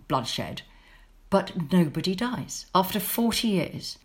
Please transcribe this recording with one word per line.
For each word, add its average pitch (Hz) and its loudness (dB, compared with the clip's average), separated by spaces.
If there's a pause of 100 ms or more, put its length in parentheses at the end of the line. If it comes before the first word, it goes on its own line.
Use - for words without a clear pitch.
bloodshed, 117 -4 (680)
but 185 0
nobody 170 4
dies. 240 -6
After 190 2
forty 233 0
years, - -2